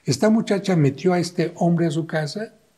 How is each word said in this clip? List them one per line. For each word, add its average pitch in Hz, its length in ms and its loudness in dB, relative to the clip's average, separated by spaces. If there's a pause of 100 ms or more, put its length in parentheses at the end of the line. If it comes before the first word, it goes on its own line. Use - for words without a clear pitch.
esta 214 260 2
muchacha 202 460 0
metió 147 360 2
a 175 60 2
este 165 380 -2
hombre 170 300 2
a 160 40 0
su 156 160 -4
casa 156 480 -6 (240)